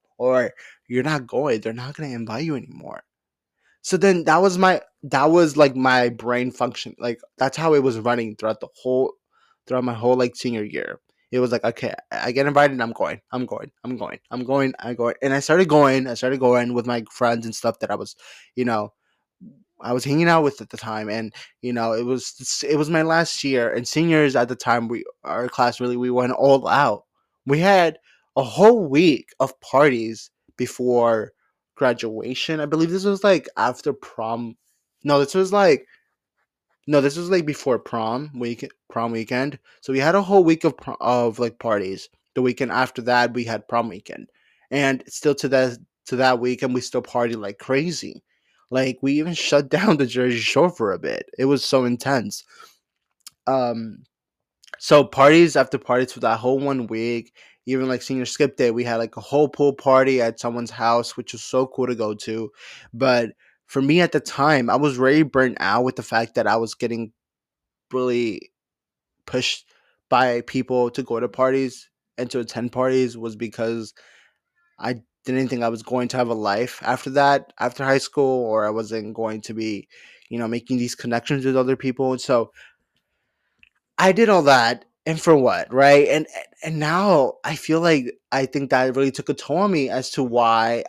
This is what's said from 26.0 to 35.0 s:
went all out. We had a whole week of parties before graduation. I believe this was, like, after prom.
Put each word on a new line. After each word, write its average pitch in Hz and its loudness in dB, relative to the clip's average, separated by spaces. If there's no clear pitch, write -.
went 123 0
all 135 4
out. 117 2
We 147 2
had 180 4
a 135 0
whole 196 4
week 143 2
of - -4
parties 120 0
before 120 0
graduation. 120 -4
I 151 -6
believe 160 0
this 185 -4
was, 196 -2
like, 196 4
after 123 -2
prom. 117 -8